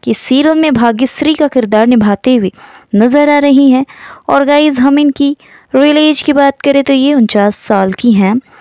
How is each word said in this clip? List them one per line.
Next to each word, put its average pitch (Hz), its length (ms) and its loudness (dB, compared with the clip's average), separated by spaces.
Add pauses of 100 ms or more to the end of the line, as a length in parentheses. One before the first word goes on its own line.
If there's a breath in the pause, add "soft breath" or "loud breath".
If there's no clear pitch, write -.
के 226 120 -4
serial 294 400 -2
में 311 200 0
भाग्यश्री 240 600 -2
का 294 140 -2
किरदार 220 380 0
निभाते 226 500 0
हुए 196 160 -4 (420 loud breath)
नज़र 247 340 2
आ 294 100 2
रही 277 320 2
हैं। 254 140 0 (440 loud breath)
और 277 160 2
guys, 285 340 0
हम 277 200 2
इनकी 285 380 -2 (380 soft breath)
रियल 294 240 2
एज 302 240 0
की 294 100 -2
बात 277 300 0
करें 277 220 0
तो 277 80 -2
ये 269 220 0
उनचास 208 440 0
साल 190 340 -4
की 240 200 -2
हैं। 196 220 0 (260 loud breath)